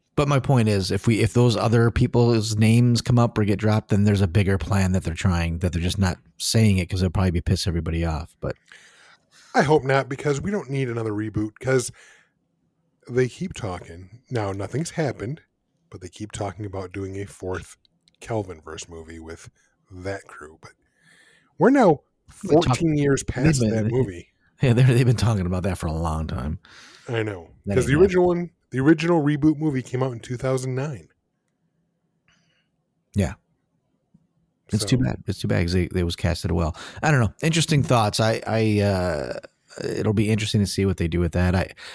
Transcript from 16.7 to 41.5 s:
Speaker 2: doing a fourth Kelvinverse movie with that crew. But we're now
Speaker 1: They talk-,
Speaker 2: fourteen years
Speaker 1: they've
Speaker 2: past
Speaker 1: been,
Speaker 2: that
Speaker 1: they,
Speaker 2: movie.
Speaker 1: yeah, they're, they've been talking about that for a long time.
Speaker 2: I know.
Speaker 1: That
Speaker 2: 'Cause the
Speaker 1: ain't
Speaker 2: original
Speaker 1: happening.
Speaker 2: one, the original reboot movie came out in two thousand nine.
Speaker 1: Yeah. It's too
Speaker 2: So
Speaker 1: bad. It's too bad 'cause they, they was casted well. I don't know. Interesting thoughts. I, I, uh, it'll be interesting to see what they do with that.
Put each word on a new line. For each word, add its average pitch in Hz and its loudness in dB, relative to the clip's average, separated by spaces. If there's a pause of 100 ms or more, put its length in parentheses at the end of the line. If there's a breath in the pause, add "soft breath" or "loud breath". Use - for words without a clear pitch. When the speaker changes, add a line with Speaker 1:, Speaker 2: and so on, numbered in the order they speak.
Speaker 2:
doing 95 -10
a 101 -8
fourth 92 -10 (440)
Kelvinverse 85 -8
movie 82 -16
with 80 -16 (400)
that 95 -10
crew. 78 -20
But - -20 (840 soft breath)
we're 190 6
now 247 4 (420)
Speaker 1:
They 143 2
talk-, 165 4
Speaker 2:
fourteen 151 0
years 139 2
Speaker 1:
they've - -14 (180)
Speaker 2:
past 143 4
Speaker 1:
been, 110 2
Speaker 2:
that 110 0
Speaker 1:
they, 113 0
Speaker 2:
movie. 113 -2 (340)
Speaker 1:
yeah, 127 4
they're, 127 6
they've 123 4
been 120 4
talking 101 2
about 90 -2
that 92 -2
for 87 -4
a 78 -2
long 80 -2
time. 82 -6 (480 loud breath)
Speaker 2:
I 113 -2
know. 98 -8 (140)
Speaker 1:
That 101 -2
Speaker 2:
'Cause 127 2
the 131 2
Speaker 1:
ain't 156 4
Speaker 2:
original 180 4
Speaker 1:
happening. 175 -2
Speaker 2:
one, - -20 (160)
the 127 -4
original 160 4
reboot 147 2
movie 147 -2
came 127 -4
out 131 -4
in 117 -12
two 123 -10
thousand 131 -4
nine. 131 -8 (2000)
Speaker 1:
Yeah. 98 -2 (1400)
It's 104 -2
too 123 0
Speaker 2:
So 127 0
Speaker 1:
bad. - -4
It's 101 -6
too - -6
bad 104 0
'cause 87 -2
they, 90 2
they 90 -2
was 85 -2
casted 87 -2
well. 87 -2 (260 loud breath)
I 151 0
don't 143 4
know. 110 0
Interesting 156 2
thoughts. 113 2
I, 113 0
I, 110 2
uh, 90 -2 (440)
it'll 104 -2
be 104 0
interesting 107 0
to 95 2
see 98 -2
what 95 0
they 85 0
do 85 -2
with 85 0
that. 90 2